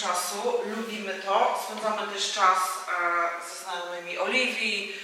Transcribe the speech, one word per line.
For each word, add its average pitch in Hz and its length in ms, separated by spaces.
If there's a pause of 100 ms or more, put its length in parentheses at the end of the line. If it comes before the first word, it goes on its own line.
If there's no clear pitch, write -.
czasu, 208 580
lubimy 214 480
to. 196 520
Spędzamy 214 480
też 196 200
czas, 196 240
e, 170 920
ze - 140
znajomymi 175 540
Oliwii. 208 880